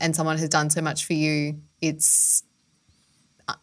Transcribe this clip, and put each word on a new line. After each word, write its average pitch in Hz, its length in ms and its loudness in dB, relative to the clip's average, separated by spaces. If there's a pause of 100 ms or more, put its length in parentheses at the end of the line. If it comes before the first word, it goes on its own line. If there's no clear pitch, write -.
and 160 140 0
someone 160 220 -2
has 156 120 -4
done 151 200 2
so 160 120 2
much 151 240 -4
for 170 80 -4
you, 151 460 -2 (220)
it's, - 600 2 (1040)
uh, - 160 -6